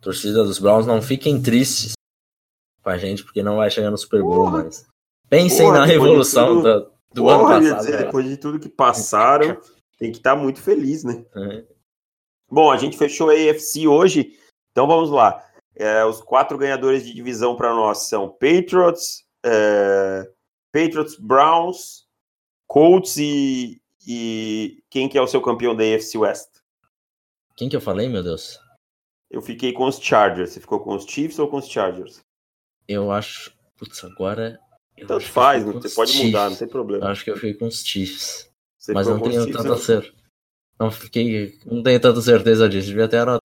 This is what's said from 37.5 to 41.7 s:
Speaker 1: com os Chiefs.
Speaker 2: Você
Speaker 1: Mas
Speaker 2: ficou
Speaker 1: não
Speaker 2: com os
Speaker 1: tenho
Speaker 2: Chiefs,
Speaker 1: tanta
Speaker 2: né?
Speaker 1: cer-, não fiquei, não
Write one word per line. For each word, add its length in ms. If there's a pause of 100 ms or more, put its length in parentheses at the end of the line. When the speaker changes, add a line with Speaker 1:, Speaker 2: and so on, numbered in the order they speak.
Speaker 1:
com 140
os 160
Chiefs. 640 (260)
Speaker 2:
Você 160
Speaker 1:
Mas 140
Speaker 2:
ficou 80
Speaker 1:
não 80
Speaker 2:
com 60
os 60
Speaker 1:
tenho 100
Speaker 2:
Chiefs, 180
Speaker 1:
tanta 140
Speaker 2:
né? 40
Speaker 1:
cer-, 340 (640)
não 120
fiquei, 760
não 180